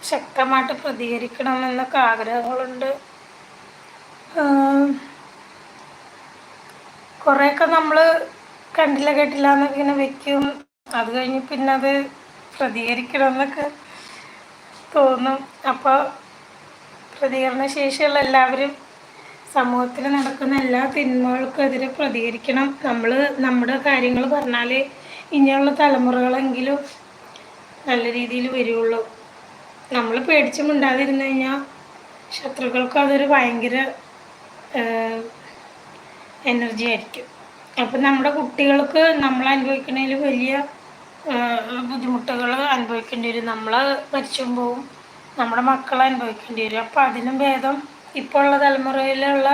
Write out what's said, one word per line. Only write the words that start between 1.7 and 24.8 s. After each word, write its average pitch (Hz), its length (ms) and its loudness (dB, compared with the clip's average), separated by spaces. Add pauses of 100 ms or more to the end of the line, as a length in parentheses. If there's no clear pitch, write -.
ആഗ്രഹങ്ങളുണ്ട്. 247 800 -4 (1500)
ആം, 277 460 4 (2250)
കുറേയൊക്കെ 285 420 4 (120)
നമ്മൾ 311 200 4 (800)
കണ്ടില്ല 285 400 2
കേട്ടില്ല 285 360 2
എന്നൊക്കെ 277 260 2
ഇങ്ങനെ 285 220 2
വെക്കും. 277 420 -2 (560)
അത് 226 160 -2
കഴിഞ്ഞ് 254 340 -2
പിന്നെ 269 300 0
അത് 269 120 0 (680)
പ്രതികരിക്കണം 240 760 -2
എന്നൊക്കെ 285 320 -2 (1300)
തോന്നും. 262 420 4 (340)
അപ്പോൾ 262 260 2 (1160)
പ്രതികരണ 262 460 0 (160)
ശേഷിയുള്ള 285 400 0 (100)
എല്ലാവരും 262 440 4 (840)
സമൂഹത്തിൽ 247 500 0 (120)
നടക്കുന്ന 269 480 -2
എല്ലാ 247 180 0 (140)
തിന്മകൾക്കെതിരെ 254 920 0 (100)
പ്രതികരിക്കണം. 247 680 -2 (200)
നമ്മൾ 233 240 0 (340)
നമ്മുടെ 247 300 0 (120)
കാര്യങ്ങൾ 247 360 2 (120)
പറഞ്ഞാലേ 247 460 -2 (560)